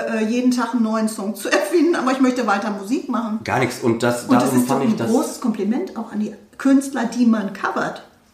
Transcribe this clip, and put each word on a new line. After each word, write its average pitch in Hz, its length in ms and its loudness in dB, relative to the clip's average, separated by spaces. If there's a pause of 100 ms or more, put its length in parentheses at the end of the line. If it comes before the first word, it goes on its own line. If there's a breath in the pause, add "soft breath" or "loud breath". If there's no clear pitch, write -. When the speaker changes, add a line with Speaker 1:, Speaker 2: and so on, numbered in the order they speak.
(200)
Speaker 1:
äh, 220 40 0
jeden 247 260 2
Tag 240 240 -2
einen 233 100 2
neuen 220 240 0
Song 214 280 -4
zu - 140 -6
erfinden, 330 460 2
aber 254 160 0
ich 262 80 -2
möchte 254 260 2
weiter 208 240 0
Musik 202 400 -4
machen. 220 340 -4
Speaker 2:
Gar 107 140 0
nichts. 131 240 -2
Und 117 200 2
das, 120 220 0
Speaker 1:
Und - 120 2
das 123 80 4
Speaker 2:
darum 127 140 2
Speaker 1:
ist 123 120 4
doch 127 60 2
Speaker 2:
fand 139 80 0
Speaker 1:
ein 220 80 4
Speaker 2:
ich - 40 0
das 117 140 -2
Speaker 1:
großes 262 300 0
Kompliment 226 580 -2
auch 220 140 -10
an 214 80 -4
die 214 120 -4 (240)
Künstler, 269 480 2
die 240 220 2
man 208 260 2
covert. - 500 -6 (320)